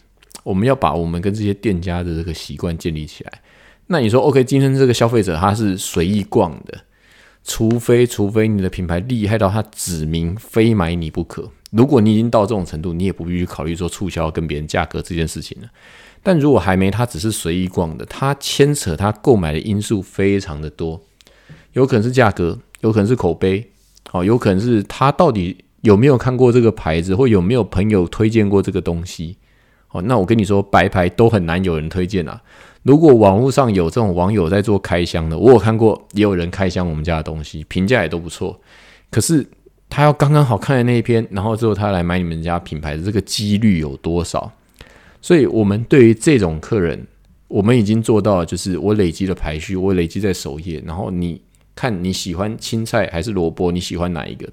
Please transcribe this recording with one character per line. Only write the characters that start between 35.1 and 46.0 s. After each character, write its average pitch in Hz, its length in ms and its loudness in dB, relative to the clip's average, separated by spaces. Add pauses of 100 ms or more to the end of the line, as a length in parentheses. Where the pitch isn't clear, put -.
的， 80 80 -4
我 107 140 8
有 120 60 10
看 110 180 2
过， 110 360 0
也 101 100 0
有 101 140 4
人 85 160 -2
开 95 180 -2
箱 90 180 -2
我 80 60 -4
们 76 100 -6
家 80 140 -2
的 78 60 -6
东 78 200 -10
西， 78 240 -14
评 92 200 -2
价 120 160 2
也 80 60 -4
都 85 100 -6
不 82 100 -12
错。 - 300 -10 (500)
可 117 100 -4
是 151 260 0 (440)
他 147 140 0
要 147 100 6
刚 143 180 2
刚 147 140 6
好 120 120 2
看 139 200 0
的 120 60 2
那 120 140 2
一 113 40 2
篇， 113 300 0
然 95 120 -4
后 110 120 -2
之 117 100 -2
后 107 80 2
他 101 180 -2
来 90 120 0
买 87 160 0
你 90 40 -2
们 82 200 -6
家 85 160 -2
品 78 200 -10
牌 76 160 -8
的 80 80 -8
这 101 80 -4
个 104 100 -2
几 104 360 -2
率 104 220 2
有 71 180 -6
多 85 260 -2
少？ - 280 -6 (680)
所 175 140 2
以 135 120 6
我 110 160 2
们 104 220 0
对 135 200 6